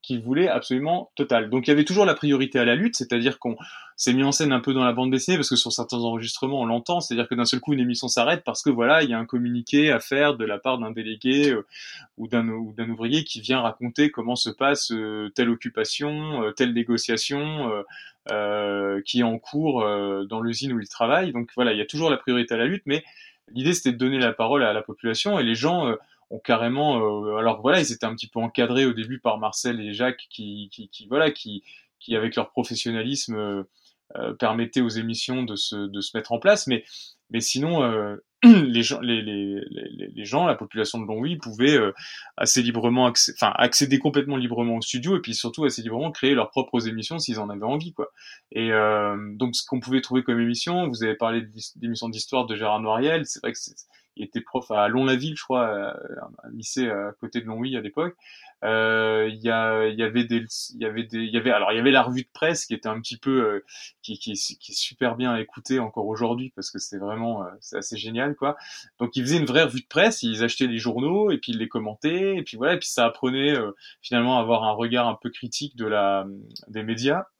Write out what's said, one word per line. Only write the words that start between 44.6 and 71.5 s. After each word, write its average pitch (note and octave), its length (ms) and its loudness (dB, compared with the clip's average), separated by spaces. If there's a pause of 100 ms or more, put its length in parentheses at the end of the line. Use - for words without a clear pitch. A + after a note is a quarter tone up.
au A2+ 40 -4
studio C3 340 -2
et E3+ 60 -2
puis A2+ 140 -8
surtout C3 300 -4
assez A#2+ 180 -2
librement B2 280 -4
créer C#3 220 2
leurs A#2 160 2
propres B2 380 -2
émissions A2+ 320 -6
s'ils A#2 200 -4
en G#2 100 -6
avaient G2+ 140 -8
envie, D#3 300 -4
quoi. - 180 -6 (400)
Et, A2+ 200 -2
euh, G#2+ 440 2 (200)
donc A#2+ 200 -2
ce - 120 -4
qu'on B2+ 120 -2
pouvait B2+ 220 0
trouver B2+ 220 0
comme A#2 160 0
émission, D#3 480 0
vous A#2 160 -4
avez A2 120 0
parlé A#2 260 0
de G#2+ 120 -14
l'his-, - 240 -16
d'émissions A#2 320 -6
d'histoire A#2+ 380 -4
de A2+ 80 -4
Gérard G#2+ 240 0
Noiriel, C3 480 0
c'est - 140 -10
vrai A#2 100 -4
que - 80 -12
c'est, - 160 -14 (400)
il A2 80 -10
était A2+ 180 -8
prof - 280 -8
à G#2 200 2
Lons-la-Ville, C3 460 0
je - 80 -12
crois, B2 220 0
à, G2+ 240 -4
à - 400 -12 (140)
un B2 80 -18
lycée A#2 360 -4
à G#2 320 -4
côté A#2 220 -6
de A2+ 60 -12
Longwy B2 280 -6
à A2 60 -4
l'époque. D3 340 -4 (480)
Euh, A2 640 2
il A2 140 -6
y A#2 80 0
a, A2 380 2
il A2 100 -2
y A2+ 60 0
avait A#2 200 2
des, A#2 220 0 (300)
il A#2+ 40 -14
y A#2 60 -4
avait A2 160 -4
des, A2+ 160 -8
il A2+ 160 -4
y A#2 40 0
avait, A2+ 120 2
alors G#2 220 4
il A2 60 0
y - 20 0
avait B2+ 100 4
la C3 140 8
revue B2+ 180 -2
de - 100 -12
presse D#3+ 360 0
qui A2+ 80 -4
était - 120 -8
un A2 140 -4
petit A#2 160 -10
peu, C3 240 2
euh, G#2 240 0 (380)
qui, G#2+ 160 -10
qui, G#3+ 160 -8
qui - 360 -8
est - 40 -12
super - 400 -2
bien B2 200 0
écoutée B2+ 440 -2
encore A2 260 -4
aujourd'hui A#2+ 500 -2
parce G2 140 -10
que - 80 -14
c'est - 220 -10
vraiment, A2 420 -4
euh, F2+ 60 -8 (120)
c'est - 180 -12
assez - 200 -8
génial, A#2 380 -4
quoi. C#3+ 200 -4 (440)
Donc A#2+ 160 -4
ils C3 80 0
faisaient D#3 160 2
une D3 60 2
vraie C3 180 4
revue B2 180 -2
de - 60 -20
presse, G#3 340 2
ils A2+ 220 -2
achetaient A#2 240 0
les A#2 100 -2
journaux C#3+ 540 0
et C3 80 0
puis - 140 -8